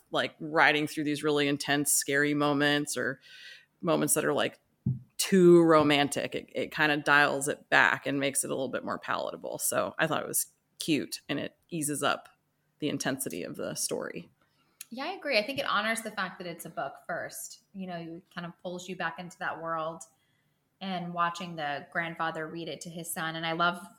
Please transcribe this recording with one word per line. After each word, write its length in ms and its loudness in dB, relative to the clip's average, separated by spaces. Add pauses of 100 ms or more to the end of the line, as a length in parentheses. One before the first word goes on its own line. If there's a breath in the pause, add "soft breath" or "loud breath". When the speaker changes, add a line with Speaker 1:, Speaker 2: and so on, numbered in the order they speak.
(100)
Speaker 1:
like, 300 -2
riding 460 4
through 180 -4
these 180 -2
really 240 2
intense, 460 0
scary 420 2
moments 640 2
or 240 -4 (640 soft breath)
moments 320 2
that 100 2
are, 100 2
like, 240 -2 (600)
too 440 8
romantic. 720 4
It, 200 -6
it 200 -4
kinda 240 2
dials 500 4
it 220 -6
back 360 4
and 140 -2
makes 240 0
it 60 -6
a 40 -2
little 140 -4
bit 160 -6
more 140 -6
palatable. 600 -6
So 400 -2
I 80 2
thought 160 0
it 60 -6
was 180 -2 (320)
cute, 500 -2
and 100 -4
it 160 -8 (160)
eases 320 -4
up 260 0 (500)
the 100 -2
intensity 540 -4
of 140 -10
the 180 -6
story. 560 -6 (600)
Speaker 2:
Yeah, 160 -10
I 80 -6
agree. 220 -2
I 60 4
think 160 -6
it 100 -2
honors 340 0
the 100 -8
fact 260 -6
that 80 -10
it's 180 -10
a 60 -14
book 220 -6 (160)
first. 500 -10 (160)
You 140 -10
know, 80 -8
it 260 -10 (100)
kind 140 -10
of 60 -10 (100)
pulls 260 -10
you 60 -8
back 240 -6
into 220 -14
that 200 -6
world 420 -4 (800)
and 320 -6
watching 440 -2
the 360 -4
grandfather 540 -2
read 220 -8
it 140 -8
to 80 -12
his 220 -10
son. 220 -4
And 100 -6
I 80 0
love 320 2 (140)